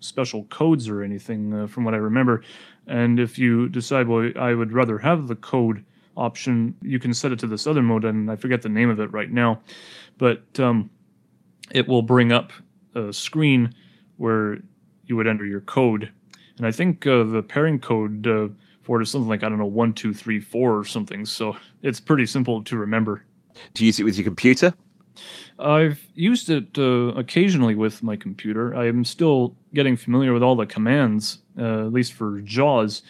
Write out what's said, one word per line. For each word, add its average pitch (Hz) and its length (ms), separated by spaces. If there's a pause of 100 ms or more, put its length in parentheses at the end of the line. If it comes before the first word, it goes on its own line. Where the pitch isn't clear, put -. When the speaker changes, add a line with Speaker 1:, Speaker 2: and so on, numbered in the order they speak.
Speaker 1:
special 120 440
codes 151 440
or 104 140
anything, 104 500
uh, 107 140
from 117 180
what 113 100
I 110 40
remember. 113 440 (440)
And 120 320
if 120 200
you 120 300
decide, 123 380
"Well, 117 300
I 123 180
would 113 180
rather 117 260
have 151 280
the 120 100
code 113 480 (320)
option," 120 640
you 131 200
can 120 120
set 127 200
it 113 80
to 120 80
this 107 180
other 151 160
mode, 113 220
and 107 260
I 110 60
forget 123 260
the 110 60
name 113 220
of 107 100
it 104 120
right 107 200
now. 120 300 (560)
But, 120 420
um, 120 300 (840)
it 127 160
will 123 140
bring 120 280
up 120 220 (420)
a 107 180
screen 135 640 (440)
where 107 400 (480)
you 120 100
would 110 100
enter 107 200
your 101 160
code. 110 480 (480)
And 117 80
I 113 40
think, 170 360
uh, 123 180
the 110 180
pairing 147 380
code, 107 480
uh, 107 200 (340)
for 120 180
it - 20
is 107 80
something 123 200
like, 104 120
I 110 60
don't 107 100
know, 107 60
one 110 300
two 110 180
three 107 280
four 117 380
or 101 60
something. 101 400
So 107 320 (240)
it's 131 200
pretty 135 260
simple 120 380
to 120 120
remember. 107 480 (480)
Speaker 2:
Do - 100
you 110 40
use 110 120
it 104 60
with 101 140
your 98 60
computer? 127 500 (840)
Speaker 1:
I've 151 420 (140)
used 208 360
it, 143 260
uh, 123 400
occasionally 131 600
with 107 260
my 110 140
computer. 107 580
I 120 140
am 120 160
still 131 520 (160)
getting 135 240
familiar 127 380
with 120 80
all 127 140
the 110 100
commands, 110 720 (200)
uh, 113 280
at 110 60
least 123 200
for 104 280
jaws. 110 680